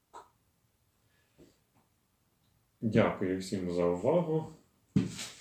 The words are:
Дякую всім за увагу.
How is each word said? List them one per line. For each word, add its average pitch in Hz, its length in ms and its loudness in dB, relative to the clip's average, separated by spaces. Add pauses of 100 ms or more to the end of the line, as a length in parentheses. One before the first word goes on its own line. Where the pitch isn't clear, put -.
(2750)
Дякую 101 580 2
всім 92 340 -6
за 87 120 2
увагу. 156 680 0 (880)